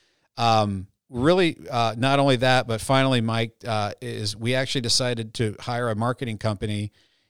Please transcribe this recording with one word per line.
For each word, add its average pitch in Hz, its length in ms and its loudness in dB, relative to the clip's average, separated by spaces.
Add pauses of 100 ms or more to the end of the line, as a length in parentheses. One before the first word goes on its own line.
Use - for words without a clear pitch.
(380)
um, 107 500 2 (220)
really, 160 480 2 (120)
uh, 117 280 0
not 135 220 2
only 139 180 4
that, 127 300 4
but 113 140 -2
finally, 135 400 2
Mike, 113 320 -2 (120)
uh, 107 360 -2
is 110 340 -6
we 117 200 -2
actually 131 260 -2
decided 117 540 -2
to 107 240 -2
hire 120 300 -4
a 107 60 -2
marketing 117 420 -4
company 104 540 -4 (380)